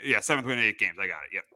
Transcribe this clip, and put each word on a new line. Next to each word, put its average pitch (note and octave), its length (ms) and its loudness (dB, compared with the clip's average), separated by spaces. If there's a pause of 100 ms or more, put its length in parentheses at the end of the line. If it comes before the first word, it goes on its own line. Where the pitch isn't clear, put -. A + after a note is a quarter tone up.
yeah, A#2 180 2
seventh C3+ 260 0
win B2+ 120 -2
in A#2 60 4
eight G#2+ 140 2
games. F2+ 200 0
I G2 80 -4
got E2 180 -6
it. D#2+ 100 -12
Yep. F#2+ 100 -6 (120)